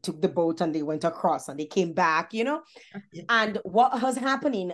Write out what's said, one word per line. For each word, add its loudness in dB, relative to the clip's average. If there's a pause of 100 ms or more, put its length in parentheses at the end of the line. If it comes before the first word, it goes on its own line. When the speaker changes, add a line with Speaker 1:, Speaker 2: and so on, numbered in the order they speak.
Speaker 1:
took -4
the 2
boat 0
and 0
they -2
went -4
across 0
and -10
they -4
came 0
back, 2
you -2
know? -2 (500)
Speaker 2:
Yeah. -14
Speaker 1:
And 2
what 4
was 2
happening 0